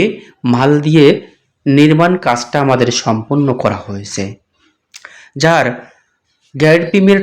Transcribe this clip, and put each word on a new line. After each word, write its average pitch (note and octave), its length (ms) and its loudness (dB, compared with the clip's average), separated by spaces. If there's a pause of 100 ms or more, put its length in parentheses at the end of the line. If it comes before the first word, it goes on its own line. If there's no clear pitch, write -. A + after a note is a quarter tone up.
(540)
মাল C3 180 2 (140)
দিয়ে D#3 200 4 (600)
নির্মাণ D3+ 460 2 (140)
কাজটা A#2+ 400 -4
আমাদের B2+ 240 0 (120)
সম্পন্ন B2+ 460 -2 (140)
করা G2+ 240 -4
হয়েছে, G2+ 380 -10 (1200)
যার D#3+ 220 2 (880)
গ্যারেট D#3 340 2
বিমের G3 340 2